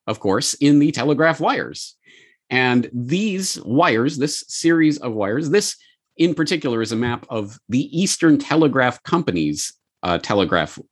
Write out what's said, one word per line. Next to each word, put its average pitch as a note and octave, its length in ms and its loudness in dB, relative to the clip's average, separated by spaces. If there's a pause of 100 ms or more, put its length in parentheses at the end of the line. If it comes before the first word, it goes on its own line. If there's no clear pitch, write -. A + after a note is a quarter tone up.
of - 140 -6
course, G2+ 340 0
in D3 240 4
the D3 120 4
telegraph D3+ 480 2
wires. D3 580 -4 (540)
And B2 420 2
these F#3 680 -4
wires, C3+ 540 0
this C#3+ 300 -4
series D#3+ 520 2
of A#2+ 140 -8
wires, A2 380 -2
this G3+ 260 0 (420)
in E3 160 2
particular D3 480 -2
is A2 100 -4
a A2+ 40 0
map A#2+ 340 -2
of A2 280 -8 (120)
the C3 140 0 (140)
Eastern E3 400 2
Telegraph C3+ 640 0
Company's, E2+ 720 -2 (300)
uh, F2 160 0
telegraph, F2 600 0 (140)